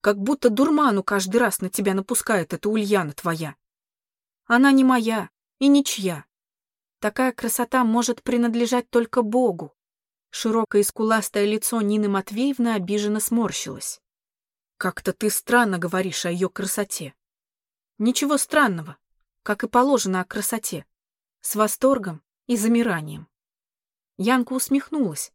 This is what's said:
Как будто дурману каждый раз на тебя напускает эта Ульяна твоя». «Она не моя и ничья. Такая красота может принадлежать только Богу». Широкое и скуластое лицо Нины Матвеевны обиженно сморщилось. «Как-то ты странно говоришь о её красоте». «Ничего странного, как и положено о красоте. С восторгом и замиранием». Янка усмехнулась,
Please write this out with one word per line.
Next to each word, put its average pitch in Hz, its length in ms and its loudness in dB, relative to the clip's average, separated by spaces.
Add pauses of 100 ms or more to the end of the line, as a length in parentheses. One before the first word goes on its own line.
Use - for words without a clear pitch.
Как 208 160 2
будто 247 320 2
дурману 262 540 2
каждый 196 340 0
раз 233 240 0
на 185 80 -4
тебя 196 240 -2
напускает 196 600 -2
эта 208 160 -4
Ульяна 202 440 0
твоя». 160 420 -6 (920)
«Она 262 260 6
не 269 120 6
моя 226 460 2 (300)
и 269 80 4
ничья. 196 580 2 (760)
Такая 254 320 0
красота 247 520 -2
может 233 400 0
принадлежать 240 680 0
только 233 340 2
Богу». 208 520 0 (560)
Широкое 220 500 0
и 196 40 4
скуластое 220 600 0
лицо 220 360 -2
Нины 208 260 2
Матвеевны 233 600 0
обиженно 208 500 -2
сморщилось. - 800 -4 (800)
«Как-то - 340 -6
ты 214 180 -2
странно 220 500 2
говоришь 180 460 -4
о 175 60 -2
её 180 180 -2
красоте». 196 640 -6 (840)
«Ничего 277 400 0
странного, 190 600 0 (460)
как 202 200 -4
и 220 40 -4
положено 240 540 2
о 180 40 -6
красоте. 208 600 -8 (560)
С - 140 -6
восторгом 214 640 0 (260)
и 240 100 0
замиранием». 202 720 0 (880)
Янка 240 360 0
усмехнулась, 262 800 -2